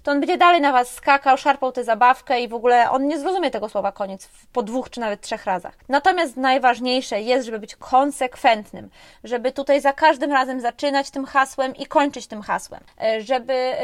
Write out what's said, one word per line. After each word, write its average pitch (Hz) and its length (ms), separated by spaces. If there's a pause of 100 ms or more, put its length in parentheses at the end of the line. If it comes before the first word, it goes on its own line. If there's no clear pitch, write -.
to - 80
on 285 100
będzie 339 180
dalej 349 220
na 285 120
was 247 180
skakał, 277 460
szarpał 269 360
tę 247 120
zabawkę 240 560
i 240 80
w 226 60
ogóle 240 360
on 262 160
nie 302 120
zrozumie 339 320
tego 214 180
słowa 196 240
koniec 190 340
w, - 200
po - 160
dwóch 233 280
czy 247 100
nawet 208 200
trzech - 240
razach. 185 300 (140)
Natomiast 294 480
najważniejsze 254 840
jest, 247 260
żeby 226 120
być 214 180
konsekwentnym, 247 1120 (340)
żeby 240 280
tutaj 277 280
za 277 120
każdym 302 400
razem 262 280
zaczynać 277 500
tym 269 160
hasłem 269 500
i 277 100
kończyć 285 400
tym 208 160
hasłem, - 380 (220)
e, 220 180
żeby 254 520 (120)